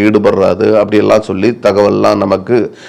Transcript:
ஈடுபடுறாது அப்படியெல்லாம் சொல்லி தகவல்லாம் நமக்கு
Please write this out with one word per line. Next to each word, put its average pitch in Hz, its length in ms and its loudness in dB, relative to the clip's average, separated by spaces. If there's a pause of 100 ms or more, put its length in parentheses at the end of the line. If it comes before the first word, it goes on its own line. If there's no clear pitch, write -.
ஈடுபடுறாது 98 600 0 (140)
அப்படியெல்லாம் 104 480 0
சொல்லி 98 220 -2 (140)
தகவல்லாம் 101 580 0
நமக்கு 98 340 -2 (320)